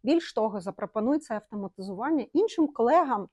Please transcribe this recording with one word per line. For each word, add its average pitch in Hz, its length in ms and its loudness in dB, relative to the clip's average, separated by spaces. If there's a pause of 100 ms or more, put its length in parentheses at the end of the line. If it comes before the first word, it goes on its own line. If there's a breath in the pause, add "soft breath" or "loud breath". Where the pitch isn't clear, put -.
Більш 320 300 0
того, 214 280 -2
запропонуй 214 580 -2
це 240 160 -8
автоматизування 208 960 -6
іншим 339 340 2
колегам 247 640 2